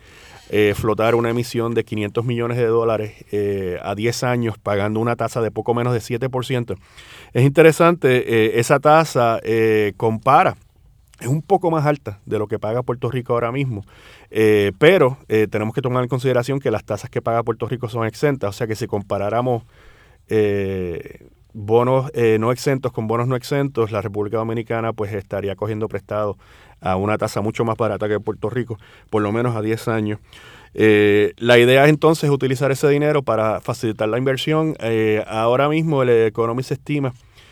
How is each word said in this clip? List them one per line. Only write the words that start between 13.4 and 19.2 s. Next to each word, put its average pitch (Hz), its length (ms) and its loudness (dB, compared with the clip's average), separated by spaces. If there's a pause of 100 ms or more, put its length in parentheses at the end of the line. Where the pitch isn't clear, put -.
mismo, 131 320 -6 (460)
eh, 104 480 2
pero, 147 400 4 (100)
eh, 107 220 2
tenemos 107 240 -4
que 135 80 -4
tomar 127 200 -2
en 123 60 -4
consideración 127 520 0
que 131 100 -2
las 110 120 -2
tasas - 280 -8
que 123 100 -6
paga 117 220 -2
Puerto 113 240 -4
Rico 117 220 -6
son 113 180 -4
exentas, 131 420 -2
o 101 40 -8
sea 120 140 -6
que 107 80 -4
si 110 120 -8
comparáramos, 107 800 -2 (640)